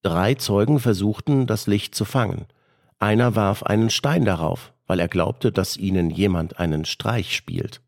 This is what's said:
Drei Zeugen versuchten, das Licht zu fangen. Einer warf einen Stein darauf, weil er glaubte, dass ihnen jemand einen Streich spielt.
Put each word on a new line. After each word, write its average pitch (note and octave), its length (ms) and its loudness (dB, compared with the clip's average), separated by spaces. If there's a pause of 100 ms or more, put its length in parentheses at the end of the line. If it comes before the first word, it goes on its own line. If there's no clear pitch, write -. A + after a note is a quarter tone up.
Drei F#2+ 320 2
Zeugen A#2 440 2
versuchten, A#2 680 0
das G#2+ 200 -2
Licht G2+ 280 -2
zu G#2+ 100 -2
fangen. G#2 420 -2 (520)
Einer A2 360 2
warf G2+ 280 0
einen A2 280 2
Stein D3 340 0
darauf, E2+ 480 -2 (140)
weil F2+ 140 0
er E2+ 80 0
glaubte, G2 440 0
dass - 240 -2
ihnen F#2 340 0
jemand F2 480 0
einen D#2+ 280 0
Streich - 480 -4
spielt. - 540 -8